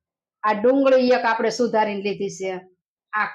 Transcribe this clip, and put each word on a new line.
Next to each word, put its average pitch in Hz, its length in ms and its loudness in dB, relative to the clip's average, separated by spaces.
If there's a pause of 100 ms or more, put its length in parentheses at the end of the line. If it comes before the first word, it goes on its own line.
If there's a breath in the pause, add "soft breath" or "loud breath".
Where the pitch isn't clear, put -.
(440)
આ 214 100 0
ડુંગળી 262 600 4
એક 240 100 -2
આપણે 226 260 0
સુધારીને 214 500 -2
લીધી 196 360 -6
છે. 190 140 -6 (640)
આ 214 220 -2